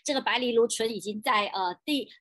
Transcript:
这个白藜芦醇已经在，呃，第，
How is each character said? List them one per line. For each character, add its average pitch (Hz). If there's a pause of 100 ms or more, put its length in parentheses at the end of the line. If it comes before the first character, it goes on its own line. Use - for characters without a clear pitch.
这 294
个 269
白 226
藜 247
芦 226
醇 226
已 220
经 208
在， 220
呃， 185 (100)
第， 285 (120)